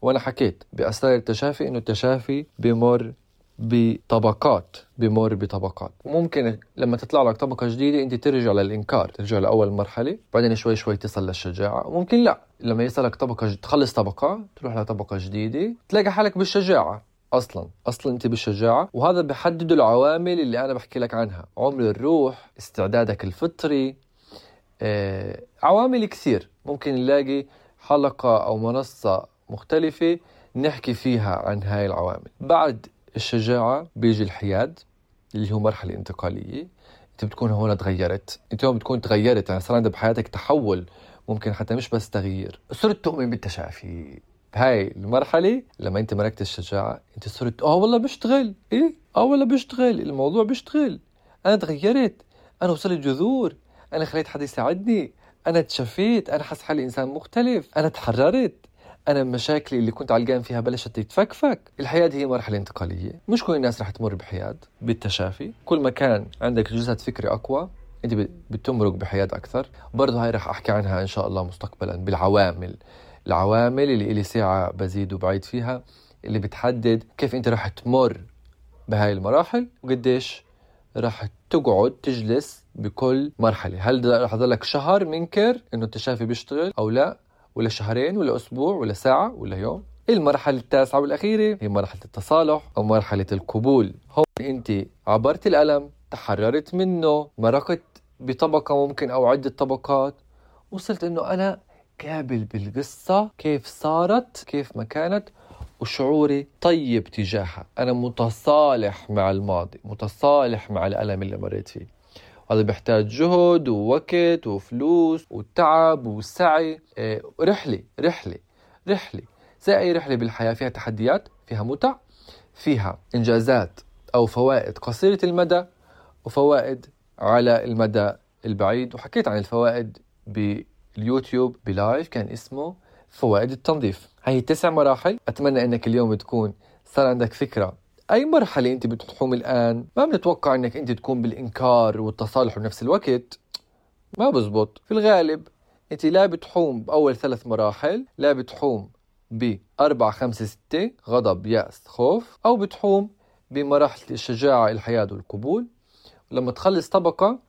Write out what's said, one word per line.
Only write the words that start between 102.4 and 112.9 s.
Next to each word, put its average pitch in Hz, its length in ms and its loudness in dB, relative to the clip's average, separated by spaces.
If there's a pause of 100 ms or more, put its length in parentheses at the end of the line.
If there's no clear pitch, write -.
بالقصة 135 920 -4
كيف 147 280 -2
صارت، 180 800 -2
كيف - 300 -8
ما 117 80 -6
كانت، 175 440 -4 (520)
وشعوري 143 640 0 (140)
طيب 139 440 2
تجاهها. 95 640 -6 (120)
أنا 127 140 0
متصالح 120 1200 2
مع 98 200 0
الماضي، 95 540 -4
متصالح 117 840 0
مع 92 160 -2
الألم 98 360 -2
اللي 98 140 -8
مريت 98 320 -8
فيه. - 280 -18 (540)
هذا 110 120 4
بيحتاج 107 440 2